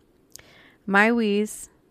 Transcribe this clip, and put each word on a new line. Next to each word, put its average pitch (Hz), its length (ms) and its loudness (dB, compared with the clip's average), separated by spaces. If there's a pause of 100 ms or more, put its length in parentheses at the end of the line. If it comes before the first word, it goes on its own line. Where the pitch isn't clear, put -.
(880)
Mywees 208 800 0 (220)